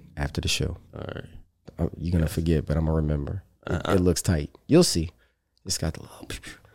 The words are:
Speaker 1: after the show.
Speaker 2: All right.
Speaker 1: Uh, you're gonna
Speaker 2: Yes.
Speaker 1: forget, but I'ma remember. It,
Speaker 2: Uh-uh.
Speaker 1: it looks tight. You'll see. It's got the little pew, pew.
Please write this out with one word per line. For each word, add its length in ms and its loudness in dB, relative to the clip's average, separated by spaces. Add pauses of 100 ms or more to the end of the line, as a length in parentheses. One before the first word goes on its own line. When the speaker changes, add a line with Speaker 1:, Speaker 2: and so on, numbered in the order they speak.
(180)
Speaker 1:
after 240 -4
the 60 -4
show. 300 -2 (180)
Speaker 2:
All 80 -10 (100)
right. 120 -12 (520)
Speaker 1:
Uh, 100 0 (120)
you're 140 -2
gonna 100 4
Speaker 2:
Yes. 100 0
Speaker 1:
forget, 320 2
but 120 0
I'ma 160 2
remember. 500 0 (240)
It, 60 -2
Speaker 2:
Uh-uh. 220 0
Speaker 1:
it 60 4
looks 220 2
tight. 260 2 (160)
You'll 180 6
see. 280 0 (560)
It's 100 -2
got 160 -2
the 80 -16
little 260 -18
pew, 140 -10
pew. 120 -16 (220)